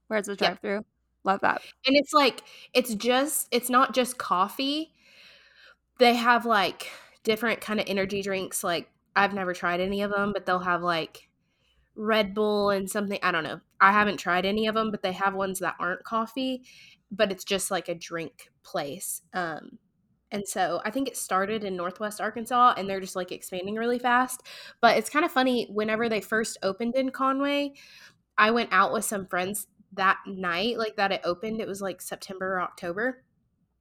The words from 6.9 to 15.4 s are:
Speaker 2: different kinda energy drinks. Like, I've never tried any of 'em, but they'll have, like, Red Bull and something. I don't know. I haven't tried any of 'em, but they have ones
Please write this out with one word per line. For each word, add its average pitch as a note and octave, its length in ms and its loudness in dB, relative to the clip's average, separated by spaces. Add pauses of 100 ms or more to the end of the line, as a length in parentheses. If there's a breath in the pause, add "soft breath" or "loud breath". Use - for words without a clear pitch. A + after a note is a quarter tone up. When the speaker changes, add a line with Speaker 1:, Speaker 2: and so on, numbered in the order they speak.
Speaker 2:
different A3 360 0
kinda G#3+ 280 -2
energy G3 340 -2
drinks. F#3+ 400 -6
Like, F3 280 -4 (260)
I've G3 180 4
never F#3 180 -2
tried F3 280 -2
any G3 220 -2
of G3+ 100 -2
'em, G3+ 200 0
but F#3+ 140 -6
they'll F3+ 140 2
have, F3 220 -2
like, E3+ 460 -4 (680)
Red G#3+ 380 0
Bull G#3 360 2
and G3 200 0
something. G3+ 320 -4
I F3+ 100 2
don't D#3+ 120 0
know. C#3 160 -8 (200)
I G3 120 10
haven't G#3 260 4
tried F3+ 280 0
any G#3+ 220 0
of G#3+ 80 0
'em, A3 140 0
but G#3 120 -6
they F#3 100 -2
have G3 220 0
ones F#3+ 260 -4